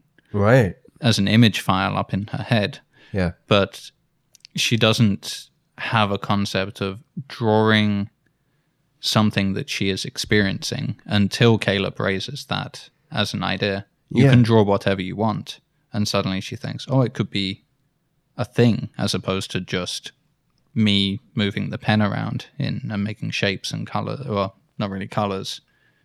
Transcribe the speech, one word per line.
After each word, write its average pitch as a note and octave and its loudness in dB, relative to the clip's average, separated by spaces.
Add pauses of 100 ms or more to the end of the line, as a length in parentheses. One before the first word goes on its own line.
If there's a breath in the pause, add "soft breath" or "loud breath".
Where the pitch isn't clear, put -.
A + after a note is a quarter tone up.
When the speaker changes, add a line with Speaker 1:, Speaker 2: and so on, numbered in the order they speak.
(320)
Speaker 1:
Right. G#2 4 (260)
Speaker 2:
as A2+ 2
an G2 0
image A2 6
file G2 0
up - -4
in G2+ -4
her C#3+ -6
head. A2 -2 (320 soft breath)
Speaker 1:
Yeah. F2+ -2 (140)
Speaker 2:
But - 0 (640)
she B2 0
doesn't A2 0 (280)
have G#2+ 0
a G2+ -4
concept G2+ -2
of G2 -6 (300)
drawing G#2+ 2 (880)
something G#2 2
that - -6
she - -2
is F#2+ -4
experiencing - -2
until G#2 2
Caleb G2 -2
raises G2 -4
that - -8 (240)
as G#2 -2
an G2 -4
idea. G2 -4 (240)
You C3 4
Speaker 1:
Yeah. C#3 8
Speaker 2:
can B2 8
draw A2 6
whatever G2 0
you F#2 -6
want. G#2 -4 (320)
And G#2 -2
suddenly F#2+ -2
she - -10
thinks, - -10
"Oh, C3 2
it A#2 -2
could - -4
be G2 -6 (720)
a A#2+ -4
thing," A#2 2 (100)
as G2+ -2
opposed F#2+ -4
to F#2 -4
just - -8 (640)
me G2 2 (140)
moving G2+ -2
the - -8
pen G#2+ 2
around G#2+ -4 (120)
in G2+ -6
and G2+ -4
making G#2+ -8
shapes - -2
and G#2+ -8
color, G#2 -6
well, G2+ -4 (200)
not G2+ -4
really G2 -8
colors. G2 -4 (440)